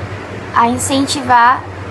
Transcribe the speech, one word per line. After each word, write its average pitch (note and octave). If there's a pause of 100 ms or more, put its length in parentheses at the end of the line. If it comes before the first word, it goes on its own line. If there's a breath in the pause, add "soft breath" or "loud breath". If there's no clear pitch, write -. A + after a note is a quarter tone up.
(540)
a A#3
incentivar, B3 (300)